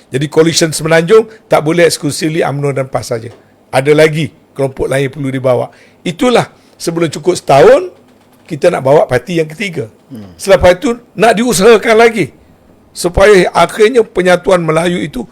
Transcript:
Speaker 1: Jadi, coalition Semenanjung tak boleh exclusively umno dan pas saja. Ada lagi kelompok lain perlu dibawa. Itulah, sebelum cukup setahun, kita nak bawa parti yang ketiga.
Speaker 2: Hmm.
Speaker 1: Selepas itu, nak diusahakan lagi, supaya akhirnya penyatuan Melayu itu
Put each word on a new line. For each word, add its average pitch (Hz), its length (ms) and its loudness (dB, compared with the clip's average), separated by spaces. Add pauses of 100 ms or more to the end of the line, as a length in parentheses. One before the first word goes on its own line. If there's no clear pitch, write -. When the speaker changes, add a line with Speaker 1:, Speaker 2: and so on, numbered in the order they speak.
Speaker 1:
Jadi, 147 240 -6
coalition 160 400 2
Semenanjung 165 560 2 (240)
tak 156 140 0
boleh 170 180 0
exclusively 156 600 -2
umno 143 260 -4
dan 135 160 -6
pas 123 160 -8
saja. 113 300 -10 (400)
Ada 135 180 0
lagi 151 400 2 (240)
kelompok 135 320 -6
lain 135 240 -4
perlu 139 220 -8
dibawa. 127 400 -2 (320)
Itulah, 214 420 0 (320)
sebelum 165 320 -4
cukup 175 240 -4
setahun, 214 560 4 (560)
kita 175 240 -2
nak 165 140 -6
bawa 143 240 4
parti 165 320 -4
yang 156 80 -4
ketiga. 156 420 -10 (160)
Speaker 2:
Hmm. 101 320 -20
Speaker 1:
Selepas 180 400 2
itu, 240 160 -2 (220)
nak 214 180 2
diusahakan 220 600 2
lagi, 220 340 2 (640)
supaya 190 560 2
akhirnya 220 560 0
penyatuan 180 560 0
Melayu 175 400 -2
itu 135 280 -10